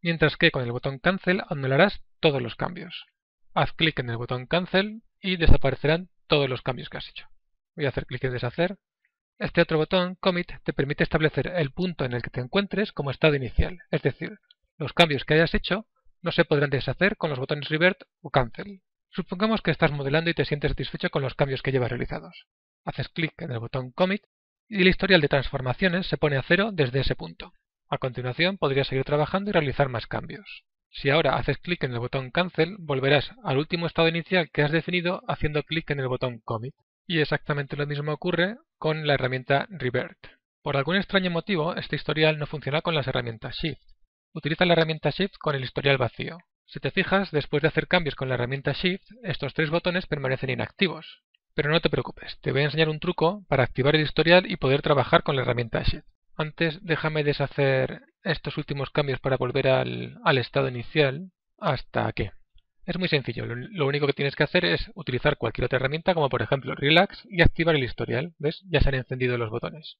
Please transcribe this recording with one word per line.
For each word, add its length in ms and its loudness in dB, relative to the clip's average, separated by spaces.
Mientras 340 2
que 140 6
con 140 -2
el 80 -4
botón 260 -6
Cancel 500 0
anularás 540 2
todos 240 2
los 140 -8
cambios. 500 -8
Haz 200 2
clic 260 0
en 100 -6
el 60 -2
botón 300 -6
Cancel 560 0
y 160 -2
desaparecerán 720 6
todos 240 2
los 120 -6
cambios 260 -6
que 100 -12
has 100 -14
hecho. 200 -18
Voy 100 -2
a 40 0
hacer 160 -6
clic 180 -8
en 80 -2
deshacer. 440 -2
Este 220 0
otro 180 2
botón, 420 0
Commit, 320 0
te 100 -4
permite 300 -2
establecer 460 0
el 240 -2
punto 320 -4
en 80 -4
el 100 -4
que 80 -10
te 100 -6
encuentres 520 -2
como 180 -6
estado 240 4
inicial, 460 0
es 120 0
decir, 360 -4
los 140 -6
cambios 320 2
que 100 2
hayas 200 4
hecho 320 -2
no 80 -2
se 140 2
podrán 260 2
deshacer 460 0
con 140 -2
los 100 -4
botones 280 -4
Revert 320 2
o 80 -12
Cancel. 520 -2
Supongamos 500 -2
que 120 0
estás 180 2
modelando 400 0
y 40 -2
te 100 0
sientes 260 -2
satisfecho 400 -4
con 100 -2
los 140 -4
cambios 280 0
que 100 -2
llevas 180 2
realizados. 560 -8
Haces 240 -6
clic 300 -6
en 120 -10
el 80 -4
botón 320 -6
Commit 320 0
y 140 0
el 60 8
historial 320 6
de 80 2
transformaciones 800 0
se 100 -2
pone 200 2
a 100 -2
cero 260 4
desde 280 0
ese 160 0
punto. 360 -14
A 80 -4
continuación 580 -2
podrías 300 2
seguir 180 -2
trabajando 460 0
y 20 -4
realizar 360 2
más 180 -6
cambios. 580 -10
Si 200 -2
ahora 260 2
haces 220 -2
clic 240 -6
en 100 -4
el 60 -4
botón 320 -6
Cancel, 480 -2
volverás 540 0
al 160 0
último 300 -2
estado 180 2
inicial 440 0
que 120 0
has 80 2
definido 560 -2
haciendo 380 -2
clic 260 -6
en 80 -2
el 80 -2
botón 380 -4
Commit. 300 -8
Y 120 -2
exactamente 580 -2
lo 100 -4
mismo 260 -4
ocurre 440 -2
con 280 -2
la 60 4
herramienta 560 0
Revert. 480 -4
Por 160 -2
algún 180 0
extraño 340 0
motivo, 460 -2
este 200 -6
historial 420 2
no 80 -4
funciona 340 -4
con 140 -2
las 120 0
herramientas 500 -6
Shift. 260 -6
Utiliza 320 4
la 80 8
herramienta 380 4
Shift 280 -2
con 160 0
el 100 -2
historial 340 2
vacío. 400 -2
Si 160 -12
te 100 -2
fijas, 400 2
después 300 0
de 80 2
hacer 200 0
cambios 260 0
con 160 -6
la 60 0
herramienta 360 -2
Shift, 320 -2
estos 300 -6
tres 160 -2
botones 380 -2
permanecen 420 -4
inactivos. 720 -4
Pero 160 -2
no 100 4
te 100 2
preocupes, 500 -6
te 120 -4
voy 100 2
a 20 2
enseñar 240 2
un 120 -4
truco 480 0
para 160 4
activar 300 2
el 80 4
historial 480 4
y 60 -2
poder 240 2
trabajar 420 4
con 140 0
la 60 0
herramienta 400 -2
Shift. 240 0
Antes, 460 -2
déjame 400 -2
deshacer 800 0
estos 340 -4
últimos 320 -6
cambios 320 0
para 160 0
volver 320 0
al, 560 0
al 140 4
estado 300 -2
inicial. 640 -2
Hasta 500 -2
aquí. 220 -4
Es 120 -4
muy 100 -2
sencillo, 380 -2
lo, 80 -6
lo 320 -4
único 200 0
que 60 2
tienes 240 -2
que 60 2
hacer 240 2
es 280 0
utilizar 440 0
cualquier 260 -2
otra 140 0
herramienta, 340 0
como 160 2
por 140 0
ejemplo 320 -2
Relax, 560 4
y 100 -2
activar 360 4
el 80 2
historial. 540 -4
¿Ves? 300 -4
Ya 120 2
se 100 6
han 60 -2
encendido 420 -2
los 100 -2
botones. 520 -10